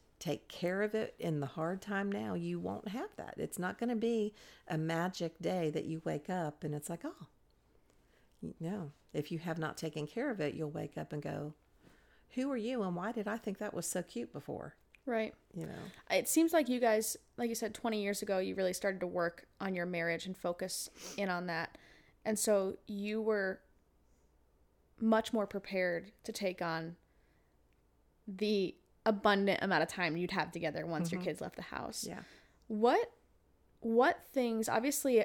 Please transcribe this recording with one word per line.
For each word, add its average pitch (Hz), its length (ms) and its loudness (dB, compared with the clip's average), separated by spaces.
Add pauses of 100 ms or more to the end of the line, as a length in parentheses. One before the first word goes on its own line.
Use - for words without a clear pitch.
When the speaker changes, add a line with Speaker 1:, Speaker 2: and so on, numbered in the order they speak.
(180)
Speaker 1:
take - 300 -6
care 180 340 -2
of 214 120 0
it 220 240 -2
in 160 220 0
the 139 60 -2
hard 170 360 -4
time 202 280 -2
now, 208 220 -2
you 175 260 -2
won't 185 300 -4
have 285 280 -6
that. - 200 -10
It's - 220 -6
not 180 200 -4
gonna 240 180 0
be 214 360 2 (340)
a 160 120 -2
magic 165 600 0
day 170 320 0
that 160 140 -2
you 160 220 -4
wake 156 240 -2
up 175 340 -2
and 151 100 -2
it's 147 140 -6
like, 170 160 -6
"Oh," 302 220 -10 (1300)
no. 165 340 -6 (200)
If 147 180 -2
you 165 100 -4
have 170 180 -4
not 156 180 -2
taken 151 300 -4
care 269 240 -4
of 196 100 -2
it, 147 140 0
you'll 156 160 -4
wake 160 260 -6
up 151 160 -6
and 151 80 -4
go, 151 320 -6 (760)
"Who 262 200 -2
are 262 60 0
you 233 260 -2
and 180 140 0
why 196 160 -4
did 208 160 -4
I 214 80 -2
think 202 220 -4
that 208 160 -6
was 175 120 -4
so 180 160 -2
cute - 300 -8
before?" - 440 -8 (300)
Speaker 2:
Right. 220 280 0 (200)
Speaker 1:
You - 120 -6
know? - 60 -8 (380)
Speaker 2:
It - 180 4
seems 330 240 6
like 302 160 6
you 247 100 2
guys, 220 380 4 (220)
like 240 100 0
you 233 60 0
said, 220 200 -2
twenty 220 280 0
years 202 200 0
ago, 202 160 2
you 190 160 0
really 185 200 2
started 190 260 -2
to 180 60 -2
work 175 420 -2 (100)
on 190 160 0
your 175 120 0
marriage 170 400 0
and 185 100 -6
focus - 540 -4 (260)
in 196 140 0
on 175 160 -2
that. 165 320 -4 (460)
And 214 140 0
so 196 380 4 (100)
you 208 360 -2
were 202 380 2 (1400)
much 220 320 4
more 208 140 2
prepared 185 640 -2 (120)
to 220 80 -8
take 185 280 -2
on 165 360 -4 (1300)
the 202 460 2 (320)
abundant 202 560 6
amount 175 200 4
of 165 60 0
time 170 280 0
you'd 175 140 0
have 170 220 0
together 160 340 -4
once 165 240 0
your 185 100 -2
Speaker 1:
Mm-hmm. 185 100 -2
Speaker 2:
kids - 100 -4
left - 160 -8
the - 60 -8
house. - 440 -6
Speaker 1:
Yeah. 190 140 -8 (480)
Speaker 2:
What, 240 420 4 (720)
what 233 400 6 (120)
things, 226 360 2
obviously, 233 560 4